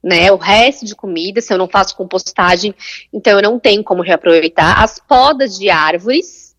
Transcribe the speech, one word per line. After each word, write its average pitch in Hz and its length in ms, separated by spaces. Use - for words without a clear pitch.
né, 175 280
o 196 40
resto 226 500
de 208 80
comida, 190 460
se 226 120
eu 190 60
não 185 120
faço 190 260
compostagem, 185 800
então 202 260
eu - 20
não 214 160
tenho 214 280
como 180 180
reaproveitar, 165 800
as - 160
podas 262 580
de 196 120
árvores 175 880